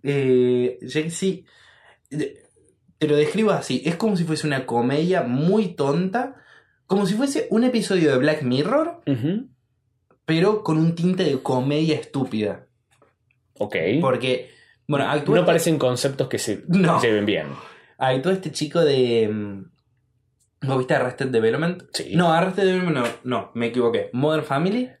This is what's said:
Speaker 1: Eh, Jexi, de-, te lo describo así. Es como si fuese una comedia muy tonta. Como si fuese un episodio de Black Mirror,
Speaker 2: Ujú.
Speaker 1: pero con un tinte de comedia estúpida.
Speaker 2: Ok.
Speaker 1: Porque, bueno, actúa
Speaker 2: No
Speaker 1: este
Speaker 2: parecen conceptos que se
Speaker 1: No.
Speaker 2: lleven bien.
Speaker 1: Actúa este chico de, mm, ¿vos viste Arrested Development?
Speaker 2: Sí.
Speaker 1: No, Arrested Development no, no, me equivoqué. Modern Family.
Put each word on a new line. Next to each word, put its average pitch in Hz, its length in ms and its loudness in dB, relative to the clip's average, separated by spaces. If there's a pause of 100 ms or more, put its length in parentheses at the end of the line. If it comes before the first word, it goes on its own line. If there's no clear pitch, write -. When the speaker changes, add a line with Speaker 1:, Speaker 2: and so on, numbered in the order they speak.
Speaker 1:
Eh, 123 760 2 (100)
Jexi, 165 560 -4 (680)
de-, - 260 -6 (640)
te 156 80 0
lo 147 100 4
describo 190 340 4
así. 131 340 -2
Es 170 120 -2
como 214 200 0
si 170 80 0
fuese 156 220 -2
una 135 180 -2
comedia 147 580 0
muy 165 520 0
tonta. 190 640 -2 (500)
Como 196 200 0
si 180 80 0
fuese 277 360 -2
un 226 140 2
episodio 196 480 2
de 127 60 2
Black 151 240 0
Mirror, 196 640 0
Speaker 2:
Ujú. 151 420 -2 (760)
Speaker 1:
pero 196 380 2
con 156 160 0
un 165 160 2
tinte 180 300 0
de 139 180 0
comedia 143 540 0
estúpida. 110 680 -4 (920)
Speaker 2:
Ok. 104 180 -4 (240)
Speaker 1:
Porque, 127 500 -2 (360)
bueno, 139 220 -2
actúa 147 280 0
Speaker 2:
No 175 40 6
Speaker 1:
este 160 60 2
Speaker 2:
parecen 165 320 2
conceptos 135 500 0
que 110 100 -4
se - 300 -6
Speaker 1:
No. 170 320 4
Speaker 2:
lleven 107 240 2
bien. 87 220 0 (520)
Speaker 1:
Actúa 131 360 0
este 175 180 -6
chico 151 320 -2
de, 123 480 2
mm, 101 320 -8 (1040)
¿vos 131 120 0
viste 127 160 0
Arrested 127 340 -2
Development? 127 540 0 (120)
Speaker 2:
Sí. - 200 -8
Speaker 1:
No, 170 180 4
Arrested 190 320 0
Development 180 340 0
no, 120 400 -4
no, - 160 -10
me 117 140 -2
equivoqué. 117 440 0
Modern 147 320 0
Family. 196 460 -2 (100)